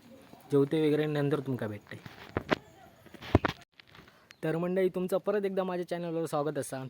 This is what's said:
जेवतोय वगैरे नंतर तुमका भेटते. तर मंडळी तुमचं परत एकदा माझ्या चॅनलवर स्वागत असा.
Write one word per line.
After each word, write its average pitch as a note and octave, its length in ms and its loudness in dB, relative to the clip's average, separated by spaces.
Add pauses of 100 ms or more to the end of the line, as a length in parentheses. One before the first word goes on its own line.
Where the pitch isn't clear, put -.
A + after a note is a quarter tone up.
(520)
जेवतोय C#3+ 340 4
वगैरे D3+ 200 2
नंतर D3 340 0
तुमका B2+ 260 -4
भेटते. - 340 -10 (2500)
तर D#3 120 0
मंडळी F#3 320 2
तुमचं F#3 300 -2
परत G3+ 260 0
एकदा F#3+ 200 0
माझ्या F3+ 240 -4
चॅनलवर E3+ 380 -4
स्वागत D3 320 -2
असा. C3 300 -6